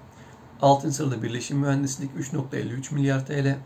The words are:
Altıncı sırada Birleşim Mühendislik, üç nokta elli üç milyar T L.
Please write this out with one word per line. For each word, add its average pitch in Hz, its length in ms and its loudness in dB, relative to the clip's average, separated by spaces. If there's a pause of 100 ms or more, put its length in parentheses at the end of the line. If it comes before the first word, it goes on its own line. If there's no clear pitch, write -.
(600)
Altıncı 139 340 6
sırada 127 280 -2
Birleşim 120 340 -4
Mühendislik, 139 600 0
üç - 160 -6
nokta 131 240 -4
elli 120 160 -4
üç 135 180 -8
milyar 135 340 2
T 143 180 -2
L. 135 220 2